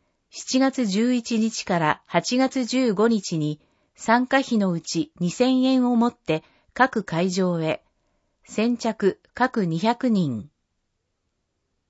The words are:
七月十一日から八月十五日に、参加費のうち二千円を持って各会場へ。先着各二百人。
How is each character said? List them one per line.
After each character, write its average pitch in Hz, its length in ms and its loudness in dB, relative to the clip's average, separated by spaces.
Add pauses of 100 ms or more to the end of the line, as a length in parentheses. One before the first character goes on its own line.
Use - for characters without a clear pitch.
(280)
七 - 320 -2
月 262 240 2
十 220 300 0
一 233 240 -2
日 220 260 -2
か 180 140 0
ら 156 260 0
八 175 320 -2
月 262 300 0
十 247 260 2
五 208 160 2
日 196 300 -2
に、 151 200 -4 (400)
参 247 280 2
加 269 140 2
費 240 180 -2
の 190 140 2
う 165 100 -2
ち - 280 -4 (100)
二 175 100 0
千 254 320 2
円 254 280 2
を 247 60 2
持 233 120 2
っ 240 60 -6
て - 300 -4 (300)
各 247 280 2
会 175 280 0
場 180 320 0
へ。 156 200 -2 (640)
先 233 320 -2
着 214 420 -2 (140)
各 240 320 0
二 165 140 -2
百 233 320 0
人。 143 400 -2 (1400)